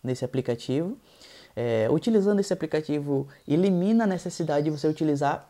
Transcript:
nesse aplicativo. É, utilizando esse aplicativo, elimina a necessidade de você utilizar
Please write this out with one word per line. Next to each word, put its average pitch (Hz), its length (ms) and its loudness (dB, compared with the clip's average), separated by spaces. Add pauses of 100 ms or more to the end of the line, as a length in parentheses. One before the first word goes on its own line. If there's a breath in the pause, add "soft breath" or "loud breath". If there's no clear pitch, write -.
nesse 127 220 -4
aplicativo. 131 720 -4 (580 loud breath)
É, 113 360 0
utilizando 202 480 2
esse 202 120 -2
aplicativo, 147 760 -2 (200 loud breath)
elimina 190 580 2
a - 20 2
necessidade 165 560 -2
de 156 80 0
você 151 160 -2
utilizar 147 640 0